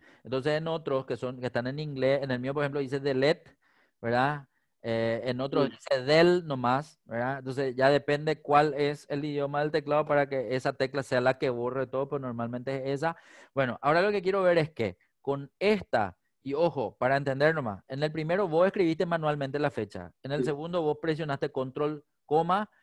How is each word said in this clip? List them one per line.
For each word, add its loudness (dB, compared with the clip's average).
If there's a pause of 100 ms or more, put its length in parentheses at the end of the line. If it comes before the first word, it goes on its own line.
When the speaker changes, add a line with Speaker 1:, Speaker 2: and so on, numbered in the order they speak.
(260)
Speaker 1:
Entonces -2
en -4
otros -2
que -4
son, -8
que -8
están -2
en -6
inglés, 0
en -4
el -2
mío -4
por -2
ejemplo -2
dice -4
delete, 0 (460)
¿verdad? -2 (340)
Eh, -2
en -4
otros 0
Speaker 2:
Sí. -12
Speaker 1:
dice -2
del 4
nomás, 0
¿verdad? -4
Entonces -4
ya 6
depende 0
cuál 4
es -2
el -4
idioma -2
del 0
teclado 0
para 2
que -2
esa -2
tecla -2
sea 0
la 4
que 0
borre -4
todo, -4
pero -4
normalmente -6 (140)
es -2
esa. -2 (380)
Bueno, 0
ahora 4
lo 4
que -2
quiero 2
ver 6
es 2
que -2 (240)
con -6
esta, 0 (240)
y -4
ojo, 0
para 2
entender 2
nomás, -6
en -6
el -2
primero -2
vos 4
escribiste 2
manualmente -2
la 2
fecha, -8 (120)
en -8
el -2
Speaker 2:
Sí. 0
Speaker 1:
segundo -2
vos 0
presionaste -4
control, -4 (220)
coma, 0 (120)